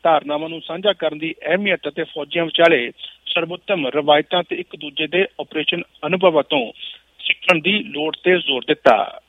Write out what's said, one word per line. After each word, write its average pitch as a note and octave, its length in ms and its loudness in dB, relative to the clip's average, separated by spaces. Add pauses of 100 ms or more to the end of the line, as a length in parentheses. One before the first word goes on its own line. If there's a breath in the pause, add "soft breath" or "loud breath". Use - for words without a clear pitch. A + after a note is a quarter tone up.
ਧਾਰਨਾਵਾਂ D3+ 460 0
ਨੂੰ D#3+ 120 -12
ਸਾਂਝਾ F#3 320 -4
ਕਰਨ D#3 260 -4
ਦੀ D#3+ 160 -8 (120)
ਅਹਿਮੀਅਤ F#3 420 -2
ਅਤੇ D#3 160 -6
ਫੌਜੀਆਂ D3+ 400 -6
ਵਿਚਾਲੇ D#3 460 4 (360 loud breath)
ਸਰਵੋਤਮ F3 600 -4
ਰਵਾਇਤਾਂ D3+ 640 2
ਤੇ E3+ 80 -6
ਇੱਕ F3 200 -12
ਦੂਜੇ D3+ 300 -6
ਦੇ F3 200 0 (140)
ਆਪਰੇਸ਼ਨ D#3 420 -4 (240)
ਅਨੁਭਵਾਂ E3+ 440 4
ਤੋਂ C3+ 220 -2 (480 loud breath)
ਸਿੱਖਣ F#3 400 0
ਦੀ G3 220 0
ਲੋੜ D3+ 420 -6
ਤੇ F3+ 140 4
ਜ਼ੋਰ C3+ 300 -4
ਦਿੱਤਾ। A2+ 600 2